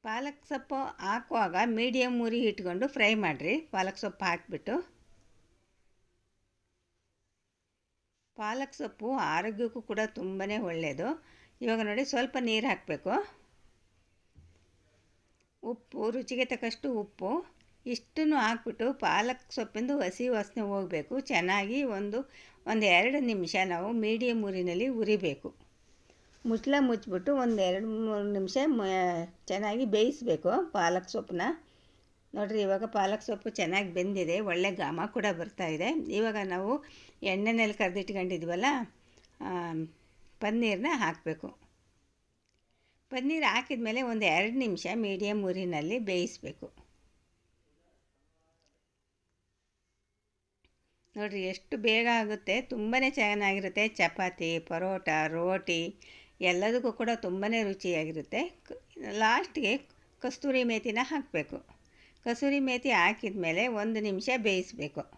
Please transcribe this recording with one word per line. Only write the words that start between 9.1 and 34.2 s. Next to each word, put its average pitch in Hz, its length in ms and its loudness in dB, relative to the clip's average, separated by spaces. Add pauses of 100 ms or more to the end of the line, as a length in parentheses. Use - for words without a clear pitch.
ಆರೋಗ್ಯಕ್ಕೂ 214 680 -2
ಕೂಡ 214 240 -4
ತುಂಬನೇ 190 520 -4
ಒಳ್ಳೆಯದು. 165 500 -2 (520)
ಇವಾಗ 226 200 0
ನೋಡಿ, 214 240 0
ಸ್ವಲ್ಪ 262 360 -2
ನೀರು 226 280 2
ಹಾಕಬೇಕು. 180 420 -2 (2500)
ಉಪ್ಪು, 233 480 -6
ರುಚಿಗೆ 254 340 -2
ತಕ್ಕಷ್ಟು 247 560 -4
ಉಪ್ಪು 202 300 -6 (560)
ಇಷ್ಟನ್ನು 302 500 0
ಹಾಕ್ಬಿಟ್ಟು 233 580 0
ಪಾಲಕ್ 214 580 0
ಸೊಪ್ಪಿಂದು 247 460 -2
ಹಸಿ 240 300 0
ವಾಸನೆ 220 340 0
ಹೋಗಬೇಕು. 196 580 -2
ಚೆನ್ನಾಗಿ 202 640 0
ಒಂದು, 208 340 -2 (480)
ಒಂದು 214 200 2
ಎರಡು 214 340 6
ನಿಮಿಷ 208 440 0
ನಾವು 185 280 -2
ಮೀಡಿಯಮ್ 226 520 0
ಉರಿನಲ್ಲಿ 185 440 0
ಉರಿಬೇಕು. 208 800 -2 (760)
ಮುಚ್ಚಳ 226 360 0
ಮುಚ್ಚಿಬಿಟ್ಟು 214 560 0
ಒಂದು 240 260 2
ಎರಡು 185 320 2
ಮೂರು 214 340 0
ನಿಮಿಷ 190 280 0 (120)
ಮ-, 226 180 2 (600)
ಚೆನ್ನಾಗಿ 208 400 0
ಬೇಯಿಸ್ಬೇಕು 214 680 2 (180)
ಪಾಲಕ್ 185 400 2
ಸೊಪ್ಪನ್ನ. 185 360 -4 (880)
ನೋಡ್ರಿ, 208 280 -2
ಇವಾಗ 196 260 2
ಪಾಲಕ್ 208 360 0
ಸೊಪ್ಪು 214 260 -4
ಚೆನ್ನಾಗಿ 185 420 0
ಬೆಂದಿದೆ, 180 480 0